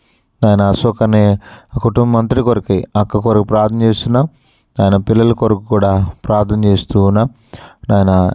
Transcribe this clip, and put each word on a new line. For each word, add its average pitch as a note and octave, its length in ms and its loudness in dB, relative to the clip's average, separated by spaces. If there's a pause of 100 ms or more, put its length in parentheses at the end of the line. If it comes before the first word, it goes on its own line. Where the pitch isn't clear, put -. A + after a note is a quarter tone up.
(440)
నాయన, G#2 180 2
అశోక్ G2+ 420 0
అనే G#2 340 2 (440)
కుటుంబం A#2+ 340 0
అంతటి A2+ 260 -2
కొరకై, G#2+ 420 -2 (120)
అక్క G#2 220 -2
కొరకు G#2+ 260 0
ప్రార్థన G#2+ 380 -2
చేస్తున్నాం. A#2 460 0 (520)
నాయన, G2 180 2
పిల్లల A2+ 340 2
కొరకు G#2+ 280 0
కూడా G2 480 0 (180)
ప్రార్థన G#2+ 380 -2
చేస్తూ G2+ 400 0
ఉన్నాం. G#2 260 2 (600)
నాయన, F#2+ 460 2